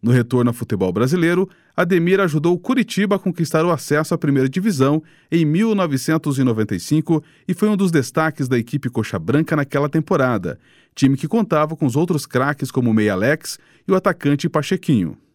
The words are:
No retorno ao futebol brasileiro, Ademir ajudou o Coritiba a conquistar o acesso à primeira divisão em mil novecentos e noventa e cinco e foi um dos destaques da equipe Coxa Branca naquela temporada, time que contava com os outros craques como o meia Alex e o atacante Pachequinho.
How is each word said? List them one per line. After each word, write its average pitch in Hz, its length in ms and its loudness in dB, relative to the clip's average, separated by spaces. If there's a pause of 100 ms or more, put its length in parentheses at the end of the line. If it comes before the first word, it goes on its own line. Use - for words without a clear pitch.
No 113 100 0
retorno 120 400 2
ao 117 40 -4
futebol 95 380 -2
brasileiro, 170 560 0 (280)
Ademir 180 440 2
ajudou 165 340 0
o 175 40 -4
Coritiba 208 580 -2
a - 40 -2
conquistar 165 440 -2
o 175 60 0
acesso 151 420 -2
à 165 60 -2
primeira 139 300 0
divisão 151 520 0 (300)
em 170 140 2
mil 202 320 2
novecentos 156 640 -2
e 135 60 2
noventa 110 300 0
e 87 60 -4
cinco 156 420 0 (240)
e 185 80 -2
foi 214 140 0
um 208 80 0
dos 185 140 2
destaques 151 580 -2
da 127 100 2
equipe 120 320 -4
Coxa 110 280 -4
Branca 135 360 0
naquela 143 340 -2
temporada, 127 680 -2 (340)
time 135 240 2
que 151 120 -6
contava 165 480 0
com 156 100 0
os 117 80 0
outros 165 320 0
craques 135 440 -2
como 123 200 0
o 110 40 2
meia 107 180 2
Alex 117 480 -2 (260)
e 185 60 0
o - 20 4
atacante 165 540 0
Pachequinho. 127 680 -2 (180)